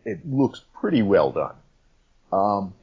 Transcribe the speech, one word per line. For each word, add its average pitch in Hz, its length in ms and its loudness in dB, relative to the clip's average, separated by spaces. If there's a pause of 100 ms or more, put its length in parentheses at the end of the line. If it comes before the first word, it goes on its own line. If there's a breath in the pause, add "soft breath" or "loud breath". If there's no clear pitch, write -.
it 104 200 -8
looks 135 360 -2 (180)
pretty 120 220 2
well 92 280 4
done. 71 240 -4 (760)
Um, 98 400 0 (100)